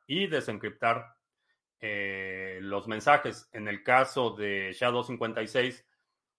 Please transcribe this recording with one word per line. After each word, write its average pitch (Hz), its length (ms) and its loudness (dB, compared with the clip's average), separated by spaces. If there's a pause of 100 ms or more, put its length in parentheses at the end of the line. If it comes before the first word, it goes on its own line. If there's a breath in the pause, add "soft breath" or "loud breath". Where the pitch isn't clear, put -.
y 185 200 0
desencriptar, 120 920 -2 (640)
eh, 95 800 -6
los 101 260 -4
mensajes. 113 680 2
En 107 160 -8
el 101 140 -4
caso 131 540 4
de 98 380 -2
Shadow 123 280 0
cincuenta 117 400 -4
y 107 60 -6
seis, 127 400 -2 (500)